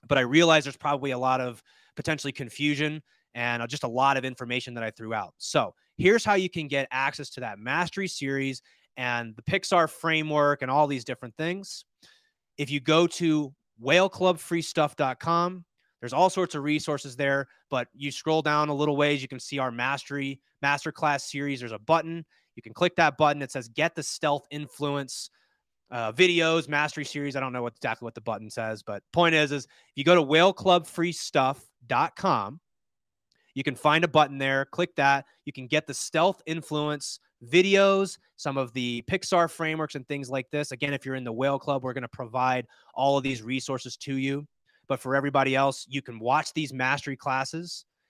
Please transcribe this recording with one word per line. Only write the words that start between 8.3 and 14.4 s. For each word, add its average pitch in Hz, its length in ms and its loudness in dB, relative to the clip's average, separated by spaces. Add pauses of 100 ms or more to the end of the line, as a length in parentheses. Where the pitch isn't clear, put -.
and 120 400 -4
the - 60 -18
Pixar 185 460 2
framework 151 760 2
and 131 80 -4
all 147 160 4
these 135 180 -4
different 123 320 -10
things. 180 480 -8 (720)
If 139 140 -6
you 147 100 -2
go 156 260 4
to 151 480 -2 (240)
whale 165 300 4
club 185 300 2
free 170 240 -2